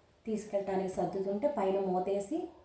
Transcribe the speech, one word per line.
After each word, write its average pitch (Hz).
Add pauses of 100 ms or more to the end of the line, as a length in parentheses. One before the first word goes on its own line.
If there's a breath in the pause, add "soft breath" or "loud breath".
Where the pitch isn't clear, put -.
(260)
తీసుకెళ్ళటానికి 196
సర్దుతుంటే 196
పైన 190
మూతేసి 202 (160)